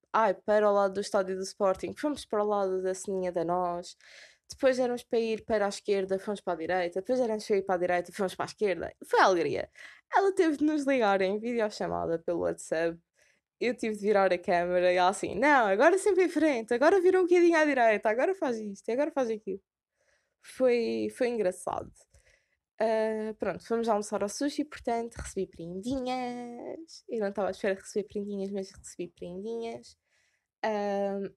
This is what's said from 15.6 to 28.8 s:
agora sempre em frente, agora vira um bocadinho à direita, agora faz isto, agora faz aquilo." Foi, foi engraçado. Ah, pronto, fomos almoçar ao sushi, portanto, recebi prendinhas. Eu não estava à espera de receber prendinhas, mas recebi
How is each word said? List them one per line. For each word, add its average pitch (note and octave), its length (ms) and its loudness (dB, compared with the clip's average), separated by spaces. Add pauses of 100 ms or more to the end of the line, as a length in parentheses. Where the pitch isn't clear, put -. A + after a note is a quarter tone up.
agora C4 300 6
sempre F#4 280 2
em D#4+ 40 0
frente, C#4+ 440 0
agora D#4+ 280 4
vira F#4 180 4
um F#4 40 4
bocadinho F4 340 4
à D#4 80 4
direita, A#3 440 4
agora C4+ 260 2
faz C4 240 -2
isto, G#3 320 -10
agora C#4+ 200 0
faz C4 180 -2
aquilo." G3 320 -6 (800)
Foi, A3+ 760 0
foi B3 120 2
engraçado. G3+ 600 -4 (880)
Ah, A3 600 0
pronto, F3+ 280 -6
fomos A3+ 220 0
almoçar G#3 340 0
ao G#3 60 -2
sushi, C#4+ 360 -4
portanto, A#3 520 -6
recebi - 300 -6
prendinhas. A#3+ 1600 -8
Eu A3+ 120 -2
não G3+ 80 0
estava G3+ 200 -2
à - 20 -4
espera F#3+ 240 -2
de F#3+ 60 -16
receber G3+ 260 -6
prendinhas, G3+ 440 -6
mas F#3+ 200 -6
recebi - 380 -14